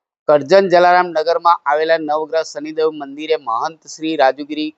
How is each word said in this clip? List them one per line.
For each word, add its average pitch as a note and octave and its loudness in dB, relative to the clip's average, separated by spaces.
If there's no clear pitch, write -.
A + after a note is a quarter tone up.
કરજણ D#3 4
જલારામ F3+ 4
નગરમાં E3+ 0
આવેલા D#3+ 0
નવગ્રહ D#3 -4
શનિદેવ D#3 -4
મંદિરે D3+ -6
મહંત C#3+ -6
શ્રી D#3+ -8
રાજુગીરી D3 -2